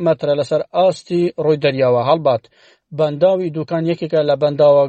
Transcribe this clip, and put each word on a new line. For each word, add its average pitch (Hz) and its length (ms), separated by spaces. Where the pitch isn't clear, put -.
مەترە 151 340
لەسەر 147 220
ئاستی 175 480
ڕووی 151 200
دەریاوە. 131 460
هەڵبەت 143 360
بەنداوی 165 560
دووکان 160 360
یەکێکە 165 380
لە 139 120
بەنداوە 143 480